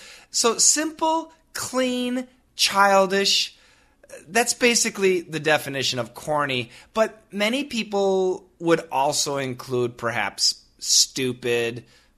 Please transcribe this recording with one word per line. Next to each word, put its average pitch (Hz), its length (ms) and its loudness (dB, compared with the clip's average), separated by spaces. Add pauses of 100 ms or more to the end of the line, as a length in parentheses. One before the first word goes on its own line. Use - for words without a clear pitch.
(300)
So - 280 0
simple, 320 760 2 (200)
clean, 254 760 -4 (260)
childish, 196 1040 4 (680)
that's 226 260 0
basically 208 680 2
the 156 180 -8
definition 139 580 0
of 117 160 -6
corny, 135 560 -2 (220)
but 214 280 -2 (120)
many 220 320 -2
people 196 840 -2 (120)
would 165 320 2
also 143 460 0
include 123 580 -4
perhaps 113 680 -4 (160)
stupid 123 1040 -2 (340)